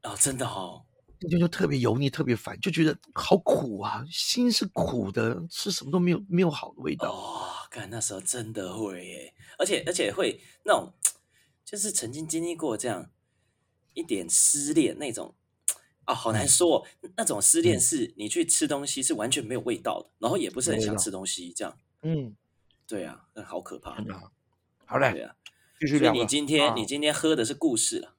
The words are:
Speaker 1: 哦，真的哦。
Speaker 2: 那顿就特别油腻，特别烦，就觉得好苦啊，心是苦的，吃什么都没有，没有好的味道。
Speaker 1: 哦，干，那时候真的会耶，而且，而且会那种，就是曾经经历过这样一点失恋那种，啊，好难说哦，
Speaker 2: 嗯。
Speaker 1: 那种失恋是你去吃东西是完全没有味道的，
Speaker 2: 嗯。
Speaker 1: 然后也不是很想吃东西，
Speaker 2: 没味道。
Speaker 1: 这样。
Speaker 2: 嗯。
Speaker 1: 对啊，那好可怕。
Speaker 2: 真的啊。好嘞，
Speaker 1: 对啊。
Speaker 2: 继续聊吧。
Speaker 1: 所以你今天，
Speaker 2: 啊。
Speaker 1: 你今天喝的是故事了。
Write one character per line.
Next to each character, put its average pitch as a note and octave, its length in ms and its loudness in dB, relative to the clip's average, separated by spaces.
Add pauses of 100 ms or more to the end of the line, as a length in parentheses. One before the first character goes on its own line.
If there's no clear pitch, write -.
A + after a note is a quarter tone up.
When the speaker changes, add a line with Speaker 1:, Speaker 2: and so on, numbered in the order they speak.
Speaker 1:
哦， - 160 -8
真 C3+ 180 2
的 B2 80 -2
哦。 F#2 380 -8 (380)
Speaker 2:
那 E3+ 100 -6
顿 F3 80 4
就 F3 80 6
特 E3+ 220 0
别 C#3+ 100 2
油 A#2+ 180 2
腻， C3+ 140 2
特 - 140 -2
别 B2 100 4
烦， - 240 -6
就 - 100 -2
觉 E3 140 2
得 D#3 160 4 (160)
好 - 220 4
苦 A2 440 0
啊， A2 300 -6
心 B3 400 0
是 A3 220 0
苦 - 400 -2
的， A#2 360 0
吃 - 220 -6
什 - 140 -4
么 C#3 80 -6
都 F3+ 80 4
没 F3 100 4
有， F3 180 2
没 F3+ 140 4
有 E3 80 4
好 - 240 -8
的 - 60 -20
味 - 160 -2
道。 - 160 -4
Speaker 1:
哦， - 340 -8 (240)
干， G2 180 -10
那 A2+ 120 -8
时 G#2 120 -4
候 F#2+ 80 -8
真 A2 320 -6
的 F#2+ 240 -6
会 F#2+ 300 -6
耶， - 260 -16 (240)
而 - 80 2
且， F#3 220 0
而 F3+ 60 -2
且 A2+ 200 0
会 - 280 0 (240)
那 G#3 80 4
种， A2 200 2 (720)
就 G#3 140 -10
是 G3 140 -2
曾 A2+ 180 -2
经 D#3 160 -6
经 E3 160 -2
历 E3+ 140 -4
过 D3 200 -2
这 B2 120 -4
样 F#2 200 -6 (840)
一 E4 100 -8
点 F#2 260 -4
失 C#3+ 460 2
恋 C3+ 240 4
那 C3+ 140 -6
种， F2+ 220 -10 (680)
啊， - 80 0
好 A#2 200 0
难 G#2+ 140 2
说 E3 300 6
哦， - 100 0 (140)
Speaker 2:
嗯。 E3 160 -14
Speaker 1:
那 A3 80 0
种 G3+ 160 2
失 E3 220 4
恋 E3 180 4
是 - 380 0
你 G#2 100 -6
去 F3 160 0
吃 - 240 2
东 C#3+ 180 -2
西 C3+ 160 -4
是 C#3+ 120 0
完 A2+ 160 -2
全 C#3+ 120 -2
没 A2+ 120 -6
有 A2+ 60 -2
味 A2+ 180 -2
道 - 240 -4
的， - 60 -20
Speaker 2:
嗯。 - 100 -20
Speaker 1:
然 A#2 120 0
后 F#3 60 0
也 B2+ 140 -2
不 B2+ 100 -8
是 C3+ 120 0
很 A2+ 60 0
想 G#2+ 200 0
吃 G2 120 -2
东 F#2+ 160 -8
西， - 160 -6
Speaker 2:
没 F2 40 -12
味 F2 60 -14
道。 - 40 -12
Speaker 1:
这 A2 80 -6
样。 - 140 -10 (240)
Speaker 2:
嗯。 C#3+ 340 -4 (500)
Speaker 1:
对 F#2+ 180 -6
啊， C#2 180 -14 (100)
那 G#2+ 100 -14
好 E2+ 200 -8
可 - 160 -14
怕。 - 180 -12
Speaker 2:
真 G#2+ 100 -8
的 G2+ 80 -10
啊。 F2 100 -16 (600)
好 - 140 -2
嘞， C3 140 4
Speaker 1:
对 C#2 100 -6
啊。 A1 120 -14 (460)
Speaker 2:
继 D#3 60 0
续 C#3+ 120 4
聊 A#2+ 140 8
吧。 - 20 4
Speaker 1:
所 A#2+ 60 2
以 - 20 2
你 G#2+ 60 0
今 C#3+ 180 2
天， C#3+ 220 4
Speaker 2:
啊。 A2+ 80 2
Speaker 1:
你 A2+ 80 0
今 C#3+ 160 -4
天 D3+ 140 2
喝 D#3+ 200 2
的 B2+ 80 2
是 A2 120 0
故 C#3+ 200 2
事 A2 260 0
了。 - 180 -16